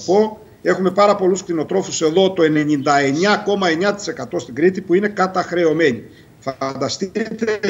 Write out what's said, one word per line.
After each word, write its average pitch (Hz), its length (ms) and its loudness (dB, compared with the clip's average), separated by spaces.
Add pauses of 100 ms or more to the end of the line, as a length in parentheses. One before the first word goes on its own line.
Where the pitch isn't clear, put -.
πω. 214 340 2 (220)
Έχουμε 185 300 0
πάρα 202 240 4
πολλούς 185 280 0
κτηνοτρόφους 175 580 -4
εδώ, 180 300 4
το 180 120 0
ενενήντα 151 560 2
εννιά 170 460 2
κόμμα 196 240 0
εννιά 180 260 0
τοις - 120 -12
εκατό 165 320 -8
στην 123 160 -10
Κρήτη, 185 260 2
που 170 120 -2
είναι 202 140 2
καταχρεωμένοι. 170 960 0 (360)
Φανταστείτε, 180 1200 -6 (100)